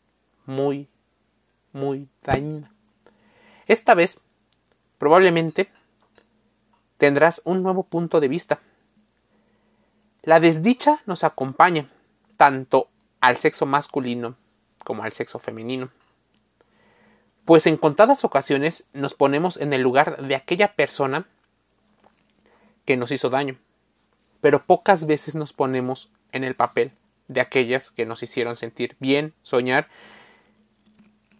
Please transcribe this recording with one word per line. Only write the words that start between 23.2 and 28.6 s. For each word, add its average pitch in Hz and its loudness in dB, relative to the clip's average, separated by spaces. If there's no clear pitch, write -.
daño, 131 -4
pero 143 2
pocas 175 2
veces 151 -2
nos 151 -8
ponemos 131 -4
en 131 -6
el 127 -6
papel 123 -2
de 127 -2
aquellas 127 -2
que 117 -6
nos 113 -12
hicieron 120 -6
sentir - -10